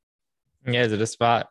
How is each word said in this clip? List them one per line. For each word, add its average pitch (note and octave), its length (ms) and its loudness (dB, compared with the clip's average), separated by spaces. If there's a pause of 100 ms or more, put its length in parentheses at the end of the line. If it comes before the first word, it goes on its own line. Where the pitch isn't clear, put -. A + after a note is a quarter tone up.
(680)
Ja, B2 140 0
also G#2+ 160 0
das A2 220 -4
war A#2 320 2